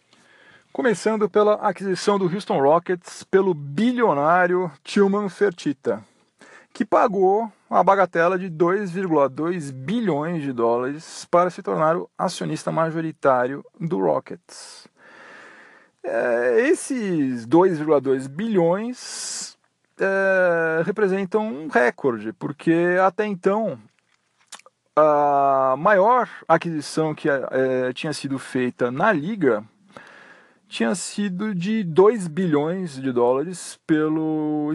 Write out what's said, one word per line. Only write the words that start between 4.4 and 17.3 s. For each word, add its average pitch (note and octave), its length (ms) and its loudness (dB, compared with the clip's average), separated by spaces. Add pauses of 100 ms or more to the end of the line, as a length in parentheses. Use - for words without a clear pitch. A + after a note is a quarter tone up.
Tillman G3+ 480 2
Fertitta, C#3 760 -4 (640)
que - 140 -6
pagou G3+ 640 2 (200)
a G3 120 2
bagatela F3+ 560 2
de F#3 120 -8
dois F3 400 0
vírgula D#3+ 400 0
dois D3+ 400 -6
bilhões D#3 720 -4
de C#3 100 -6
dólares B2 800 -4
para F3 180 4
se F#3 140 -8
tornar E3 340 0
o F3+ 220 -10
acionista E3+ 520 -6
majoritário D#3 920 -2 (160)
do E3+ 200 -4
Rockets. - 920 -6 (1120)
É, A#3+ 640 2
esses E3+ 800 -2